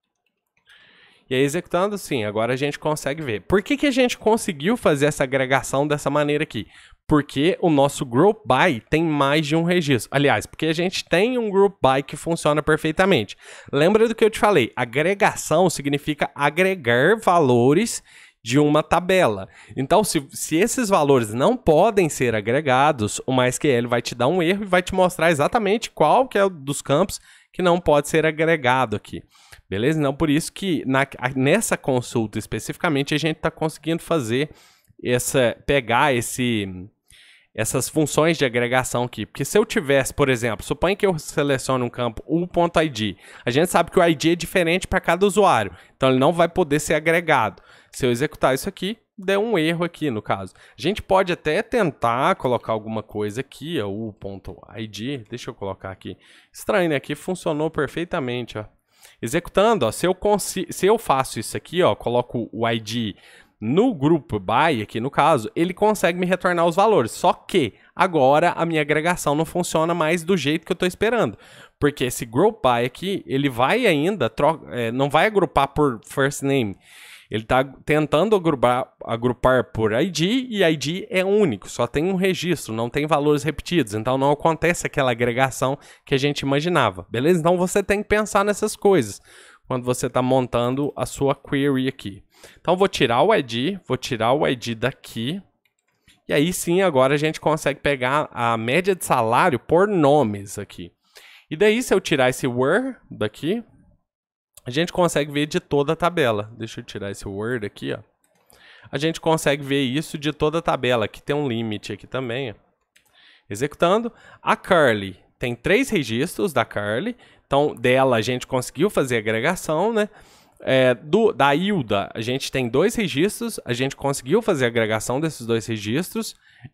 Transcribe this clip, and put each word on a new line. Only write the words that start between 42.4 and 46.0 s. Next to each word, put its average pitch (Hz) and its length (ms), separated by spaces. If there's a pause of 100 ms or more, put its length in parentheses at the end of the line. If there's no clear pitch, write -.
ponto 170 320
I 160 80
D. 107 280 (280)
A 123 60
gente 147 160
sabe 170 240
que - 80
o 180 40
I 170 120
D 156 180
é - 20
diferente 170 540
pra 190 100
cada 180 280
usuário. 151 500 (180)
Então, 131 140